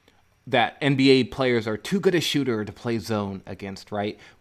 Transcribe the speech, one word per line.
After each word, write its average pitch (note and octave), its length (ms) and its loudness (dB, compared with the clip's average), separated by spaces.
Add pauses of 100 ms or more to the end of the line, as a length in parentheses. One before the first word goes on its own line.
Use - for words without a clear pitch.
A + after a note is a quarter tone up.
(460)
that A#2 360 2
N C#3+ 140 2
B C3+ 140 6
A C3 140 8
players A#2+ 440 0
are G#2+ 100 -4
too F#3+ 220 -4
good F#3 140 2
a E3 80 2
shooter B2 440 -2
to G2+ 80 -10
play A#2 260 -4
zone G2+ 460 -4
against, G2 460 -14
right? G#2 280 -6 (220)